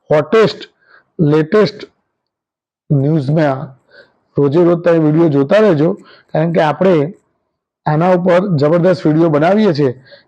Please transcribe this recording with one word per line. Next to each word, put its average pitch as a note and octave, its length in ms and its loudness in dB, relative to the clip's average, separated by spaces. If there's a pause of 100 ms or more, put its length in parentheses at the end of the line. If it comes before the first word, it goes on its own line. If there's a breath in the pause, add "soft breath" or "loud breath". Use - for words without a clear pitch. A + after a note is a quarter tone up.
હોટેસ્ટ, D3+ 480 0 (640 soft breath)
લેટેસ્ટ D#3 600 0 (1120)
ન્યૂઝમાં D3 840 -2 (640 soft breath)
રોજે C#3+ 260 2
રોજ E3+ 200 0
તમે E3+ 160 0
વીડિયો D#3 300 2
જોતા C#3 300 0
રહેજો, F3+ 340 0 (400 loud breath)
કારણ E3 200 -2
કે D#3+ 80 0
આપણે D#3+ 520 0 (720)
આના D#3+ 260 0
ઉપર F3+ 460 0
જબરદસ્ત E3 500 0
વીડિયો D#3+ 220 2
બનાવીએ F3 440 2
છીએ C3+ 300 -4 (240 loud breath)